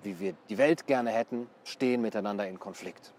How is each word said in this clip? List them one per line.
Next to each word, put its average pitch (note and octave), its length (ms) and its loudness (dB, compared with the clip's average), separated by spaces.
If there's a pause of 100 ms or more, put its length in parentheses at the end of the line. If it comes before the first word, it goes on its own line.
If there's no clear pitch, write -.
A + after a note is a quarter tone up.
wie F#2+ 160 -6
wir F#2+ 140 -2 (160)
die G#2 80 -6
Welt D3+ 300 4
gerne B2 220 2
hätten, A#2 380 -2 (180)
stehen B2 360 2
miteinander G2+ 460 -2
in F#2 120 -12
Konflikt. - 600 -14